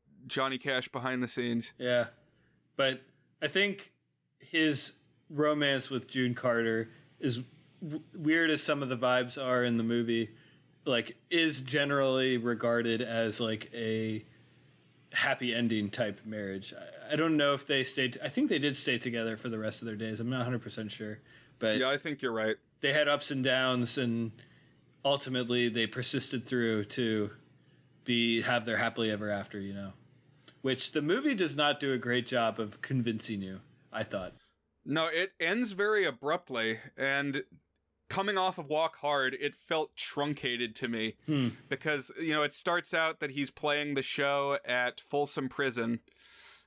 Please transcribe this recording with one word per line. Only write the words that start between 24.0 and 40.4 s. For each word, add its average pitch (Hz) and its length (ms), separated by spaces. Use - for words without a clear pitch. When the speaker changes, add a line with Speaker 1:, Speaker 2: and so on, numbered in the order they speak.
Speaker 2:
ultimately 123 640
they 113 180
persisted 120 580
through 113 400
to 107 460
be, 117 360
have 120 240
their 113 120
happily 113 340
ever 104 180
after, 101 300
you 98 140
know, 98 200
which 131 300
the 151 100
movie 247 340
does 160 200
not 147 240
do 139 140
a 127 40
great 120 300
job 113 320
of 107 220
convincing 113 600
you, 95 180
I 113 120
thought. 95 300
Speaker 1:
No, 160 220
it 170 320
ends 208 340
very 208 320
abruptly, 123 760
and 139 460
coming 196 280
off 185 200
of 151 100
Walk 156 300
Hard, 139 420
it 143 160
felt - 400
truncated 127 800